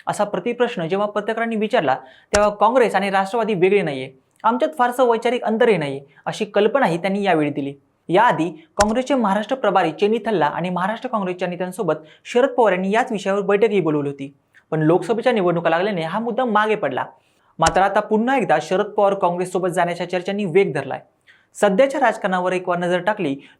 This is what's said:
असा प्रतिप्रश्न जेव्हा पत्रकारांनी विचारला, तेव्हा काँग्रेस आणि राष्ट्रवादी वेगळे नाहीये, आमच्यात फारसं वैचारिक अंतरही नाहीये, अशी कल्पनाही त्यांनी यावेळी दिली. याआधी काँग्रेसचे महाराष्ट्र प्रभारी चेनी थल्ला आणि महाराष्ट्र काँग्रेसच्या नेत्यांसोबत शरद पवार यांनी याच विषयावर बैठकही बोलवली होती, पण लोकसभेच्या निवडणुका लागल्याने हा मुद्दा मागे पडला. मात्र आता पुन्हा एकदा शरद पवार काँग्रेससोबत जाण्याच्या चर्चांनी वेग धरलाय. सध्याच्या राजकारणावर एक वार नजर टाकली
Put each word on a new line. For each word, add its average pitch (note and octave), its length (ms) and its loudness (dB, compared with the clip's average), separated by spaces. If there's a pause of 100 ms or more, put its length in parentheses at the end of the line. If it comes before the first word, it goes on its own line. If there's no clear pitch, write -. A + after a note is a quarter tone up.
असा G3+ 180 -2
प्रतिप्रश्न G#3 640 -2
जेव्हा G3 180 0
पत्रकारांनी A3 500 -4
विचारला, G#3 380 0 (380)
तेव्हा G#3 180 4
काँग्रेस G#3 440 2
आणि G3 160 0
राष्ट्रवादी G3 440 0
वेगळे F#3+ 280 4
नाहीये, C#3 280 -6 (340)
आमच्यात B3+ 340 0
फारसं B3 280 2
वैचारिक A#3 380 0
अंतरही A3 320 2
नाहीये, C#3+ 240 -4 (260)
अशी E3+ 180 -6
कल्पनाही G3+ 540 0
त्यांनी G3 260 -2
यावेळी D#3 260 2
दिली. C#3 220 -8 (360)
याआधी F3+ 400 2 (280)
काँग्रेसचे A3 380 0
महाराष्ट्र G#3+ 420 0
प्रभारी F#3+ 360 2
चेनी G#3+ 340 0
थल्ला F3 200 2
आणि E3 240 -2
महाराष्ट्र G3 380 -4
काँग्रेसच्या F#3 400 -4
नेत्यांसोबत F3+ 460 -4 (300)
शरद C4 260 2
पवार A3 220 4
यांनी F#3 180 -2
याच A#3+ 220 0
विषयावर G3 280 -2
बैठकही G3+ 400 2
बोलवली D3+ 280 0
होती, C#3 240 -10 (400)
पण D#3 100 0
लोकसभेच्या G#3 500 2
निवडणुका E3+ 380 0
लागल्याने F3 320 0
हा E3 160 -4
मुद्दा A#3 260 -2
मागे G#3+ 300 2
पडला. B2+ 300 -4 (540)
मात्र D#3+ 220 4
आता G3 200 2
पुन्हा A3+ 360 0
एकदा D#3 260 2
शरद F#3 240 -2
पवार G3 280 2
काँग्रेससोबत F3+ 540 -2
जाण्याच्या F3 420 -2
चर्चांनी G3 360 -4
वेग F3+ 260 2
धरलाय. C3+ 280 -6 (560)
सध्याच्या C4 440 2
राजकारणावर F#3 520 0
एक F3+ 160 -4
वार F3 100 0
नजर F3 220 0
टाकली F#3 340 -2 (260)